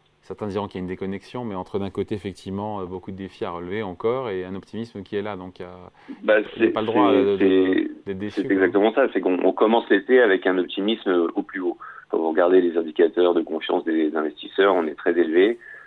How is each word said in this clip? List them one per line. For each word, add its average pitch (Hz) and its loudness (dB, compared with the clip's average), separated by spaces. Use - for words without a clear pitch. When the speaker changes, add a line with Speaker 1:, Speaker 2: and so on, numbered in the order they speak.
Speaker 1:
certains 104 -12
diront 101 -6
qu'il - -14
y 98 -8
a 92 -8
une 90 -8
déconnexion, 98 -10
mais 107 -8
entre 92 -8
d'un 98 -6
côté, 101 -6
effectivement, 101 -8
euh, 92 -8
beaucoup 90 -12
de 95 -12
défis 95 -10
à 98 -6
relever 87 -8
encore 113 -4
et 92 -4
un 92 -10
optimisme 104 -12
qui - -14
est 101 -4
là. 104 -8
Donc, 92 -16
euh, 90 -12
Speaker 2:
Bah, - 4
Speaker 1:
il - -4
n'y - 4
a - 6
Speaker 2:
c'est, - 4
Speaker 1:
pas 110 -2
le 110 -2
droit, 104 4
Speaker 2:
c'est, 95 6
Speaker 1:
euh, 98 4
de, - -4
Speaker 2:
c'est, 95 2
Speaker 1:
d'être 98 -6
déçu, 104 -6
Speaker 2:
c'est 95 -2
Speaker 1:
quoi. 98 2
Speaker 2:
exactement 98 4
ça. 131 2
C'est 98 0
qu'on, 90 0
on 92 4
commence 113 2
l'été 123 4
avec 95 4
un 92 0
optimisme 95 0
au 101 -2
plus 95 -10
haut. 87 -4
Quand - -2
vous 80 0
regardez 90 6
les 87 0
indicateurs 85 2
de 85 2
confiance 80 -4
des 80 0
investisseurs, 85 0
on 87 0
est 76 -8
très - -2
élevé. 87 2